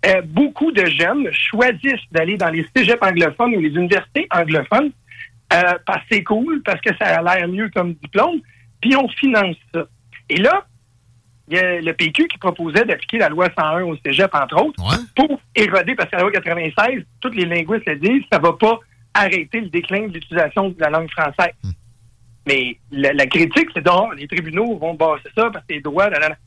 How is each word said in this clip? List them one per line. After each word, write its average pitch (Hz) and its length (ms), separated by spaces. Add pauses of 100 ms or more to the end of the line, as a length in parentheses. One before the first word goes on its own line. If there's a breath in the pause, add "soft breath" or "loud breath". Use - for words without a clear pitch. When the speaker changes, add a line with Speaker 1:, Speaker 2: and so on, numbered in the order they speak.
Speaker 1:
Euh, 190 160
beaucoup 277 500
de 202 140
jeunes 254 460
choisissent 247 800
d'aller 165 240
dans 185 140
les 165 160 (100)
cégeps 233 260
anglophones 190 540
ou 190 40
les 156 100
universités 180 600
anglophones, 170 600 (600 loud breath)
euh, 175 100 (240)
parce - 140
que - 60 (100)
c'est 196 80
cool, 285 380
parce 185 180
que 226 160
ça 214 100 (120)
a 165 40
l'air 175 260
mieux 196 260
comme 175 200
diplôme, 247 460 (400 soft breath)
puis 254 160
on 269 120
finance 208 480 (180)
ça. 170 120 (420 loud breath)
Et - 80
là, 302 300 (840)
il 156 80
y - 20
a 180 220
le 165 140
P 160 180
Q 311 160
qui - 100
proposait 175 460
d'appliquer 220 340
la 185 120
loi 175 260
cent 165 80
un 160 200
au 165 200
cégep, 156 300
entre 151 280
autres, 294 200
Speaker 2:
Ouais. 120 140 (180)
Speaker 1:
pour 285 260 (140)
éroder, 190 400
parce - 160
que 202 60
la 175 60
loi 202 100
quatre-vingt-seize, 180 680 (180)
tous 254 100
les 214 160
linguistes 170 400
le 151 100
disent, 208 360
ça 185 60
va 165 160
pas 220 240 (360 soft breath)
arrêter 190 460
le 208 80
déclin 190 400
de 190 60
l'utilisation 165 560
de 180 100
la 151 100
langue 160 200
française. 165 420 (100)
Speaker 2:
Hmm. 98 80 (760)
Speaker 1:
Mais 127 300 (140)
la, 139 220
la 143 140
critique, 165 480
c'est 156 100
donc, 185 320
les 143 100
tribunaux 175 500
vont 160 180
bosser 156 400
ça 226 160
parce 190 160
que 160 80
c'est 147 60
droit, 151 300
là, 160 80
là, 156 120
là. 156 60 (100)